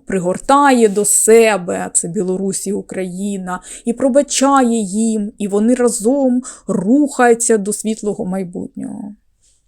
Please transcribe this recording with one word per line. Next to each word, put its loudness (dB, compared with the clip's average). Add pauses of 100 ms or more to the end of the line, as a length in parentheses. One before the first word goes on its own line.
пригортає 2
до 0
себе, 2
це -2
Білорусь -4
і -4
Україна, -8 (240)
і 0
пробачає 2
їм, -2
і -4
вони 2
разом 2 (260)
рухаються 2
до -4
світлого -4
майбутнього. -10 (520)